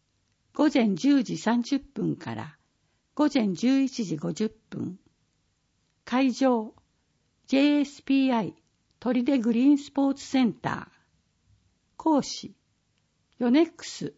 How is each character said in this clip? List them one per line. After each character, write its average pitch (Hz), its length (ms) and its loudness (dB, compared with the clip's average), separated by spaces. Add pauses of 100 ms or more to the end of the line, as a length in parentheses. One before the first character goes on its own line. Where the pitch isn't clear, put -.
(520)
午 302 160 2
前 226 280 2
十 277 260 4
時 165 160 -6
三 233 240 0
十 277 160 -2
分 170 360 -6
か - 200 -10
ら 110 240 -12 (560)
午 302 180 2
前 214 220 0
十 262 260 0
一 254 240 -4
時 160 140 -6
五 170 160 -6
十 220 160 -4 (180)
分。 180 300 -10 (1080)
会 262 260 0
場、 240 440 0 (720)
ジ 262 100 0
ェ 269 40 4
イ 294 200 4
エ 277 60 2
ス - 180 -20
ピ 269 240 2
ー 247 80 0
ア 220 60 0
イ、 - 120 -6 (460)
取 247 240 0
手 277 140 2
グ 226 160 0
リ 240 100 2
ー 285 80 8
ン 277 60 4
ス - 120 -8
ポ 277 200 0
ー 277 40 -2
ツ - 80 -18
セ 262 220 0
ン 202 80 2
タ - 400 -8
ー。 - 60 -20 (960)
講 302 240 2
師、 - 340 -10 (840)
ヨ 240 120 0
ネ 294 120 6
ッ 330 100 0
ク - 140 -18
ス - 320 -10